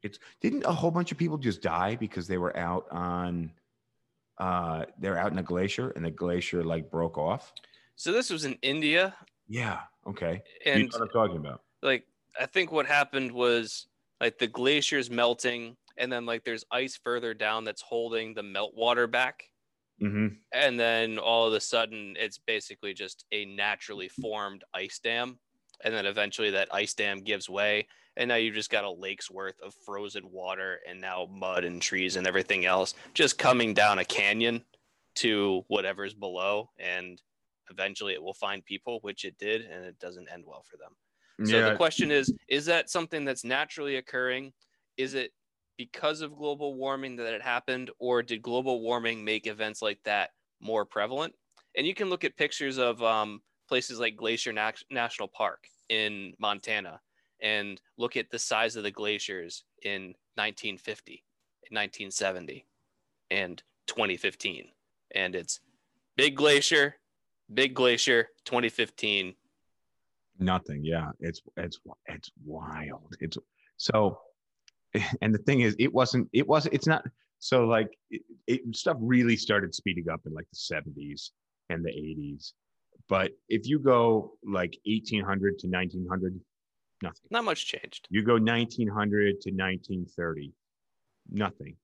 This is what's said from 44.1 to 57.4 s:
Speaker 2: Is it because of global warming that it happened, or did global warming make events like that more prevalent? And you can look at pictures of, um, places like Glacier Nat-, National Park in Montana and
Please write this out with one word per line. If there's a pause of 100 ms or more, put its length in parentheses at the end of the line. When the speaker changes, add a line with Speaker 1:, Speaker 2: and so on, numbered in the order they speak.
Speaker 2:
Is
it (460)
because
of
global
warming
that
it
happened, (100)
or
did
global
warming
make
events
like
that (280)
more
prevalent? (440)
And
you
can
look
at
pictures
of,
um, (280)
places
like
Glacier
Nat-,
National
Park (240)
in
Montana (400)
and (180)